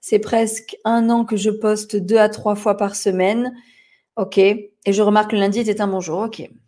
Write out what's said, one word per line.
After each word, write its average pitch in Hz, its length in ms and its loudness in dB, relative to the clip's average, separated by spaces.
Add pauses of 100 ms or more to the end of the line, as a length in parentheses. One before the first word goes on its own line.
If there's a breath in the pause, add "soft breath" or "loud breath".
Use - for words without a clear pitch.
C'est - 180 2
presque 220 680 -4
un 233 240 2
an 233 160 2
que 226 100 -2
je 202 140 0
poste 214 460 -2
deux 196 200 2
à 214 140 6
trois 214 240 -2
fois 202 240 0
par 202 180 -2
semaine. 214 580 0 (600 loud breath)
OK. 214 220 -2
Et 202 320 2 (160)
je 196 160 2
remarque 208 280 2
que 226 60 0
le 202 40 2
lundi 202 200 0
était 214 200 -2
un 208 60 -2
bon 190 140 -2
jour. 165 200 -6
OK. 220 260 -8 (220)